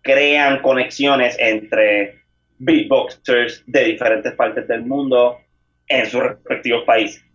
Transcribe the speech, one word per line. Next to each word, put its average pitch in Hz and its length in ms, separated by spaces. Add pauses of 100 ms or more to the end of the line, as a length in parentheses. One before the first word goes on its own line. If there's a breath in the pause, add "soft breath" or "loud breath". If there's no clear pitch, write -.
crean 143 600
conexiones 131 760
entre 107 800 (380)
beatboxers 131 1080
de 127 160
diferentes 113 520
partes 113 340
del 117 140
mundo 127 560 (460)
en 127 200
sus 123 180
respectivos 117 640
países. 113 360 (140)